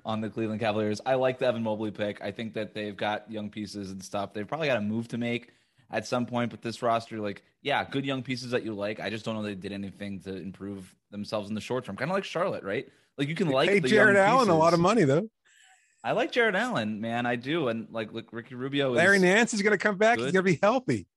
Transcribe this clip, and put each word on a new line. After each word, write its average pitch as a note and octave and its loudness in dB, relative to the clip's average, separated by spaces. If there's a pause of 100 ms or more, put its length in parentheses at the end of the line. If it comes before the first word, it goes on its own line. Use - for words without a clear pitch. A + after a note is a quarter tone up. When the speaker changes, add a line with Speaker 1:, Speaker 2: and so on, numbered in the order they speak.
Speaker 1:
on A2 -4
the A2 -4
Cleveland A2 -4
Cavaliers. G#2+ 0
I C3 2
like C3 0
the C3 0
Evan A#2 0
Mobley G#2+ -2
pick. G#2 -4
I G2+ -6
think A2 -10
that A2 -6
they've G#2 -8
got G#2+ -4
young G#2 -8
pieces G2+ -8
and F#2+ -10
stuff. G2+ -6
They've G#2 -6
probably D3+ -4
got B2 2
a G#2+ -2
move A2+ -4
to A#2+ -6
make A#2+ -4 (380)
at A2 -4
some B2 -2
point, A#2+ -2
but G#2+ -14
this A2+ -8
roster, A2+ 0
like, G#2 -6 (200)
yeah, C3 0
good C#3 -4
young C3+ -4
pieces B2 -8
that A#2+ 0
you G#2+ -6
like. G2+ -4
I G2 -6
just G#2+ -6
don't A2+ -4
know G#2+ -6
they G#2 -6
did F#2+ -10
anything G2 -10
to F#2+ -10
improve F#2+ -12 (160)
themselves G#2 -6
in G#2+ -6
the G#2 -4
short B2 -4
term. G2 -8
Kinda C3+ -4
like G3 -4
Charlotte, D#3+ -4
right? G2+ -4 (300)
Like, C#3 -2
you E3 -6
can E3 0
Speaker 2:
They C3 2
Speaker 1:
like D3+ 4
Speaker 2:
paid G3+ 4
Speaker 1:
the B2+ 0
Speaker 2:
Jarrett G#3 8
Speaker 1:
young G3 8
Speaker 2:
Allen A#3+ 6
a E3 6
lot D#3+ 6
of E3+ 6
Speaker 1:
pieces. E3+ 4
Speaker 2:
money, G3 6
though. D#3 4 (760)
Speaker 1:
I B2 0
like A#3+ 0
Jarrett A3+ 2
Allen, B2 -2
man. A#2 -2
I B2 0
do. C3+ -2
And, A2+ -4
like, A2 -6
look, A2+ -10
Ricky A#2 -12
Rubio C3+ 0
is B2+ 2
Speaker 2:
Larry G3 6
Nance G3+ 4
is G3+ 0
gonna G#3 4
come G#3 0
back. A3 4
He's A3+ -2
Speaker 1:
good. D3 0
Speaker 2:
gonna F#3 4
be F3+ 2
healthy. G3 2 (100)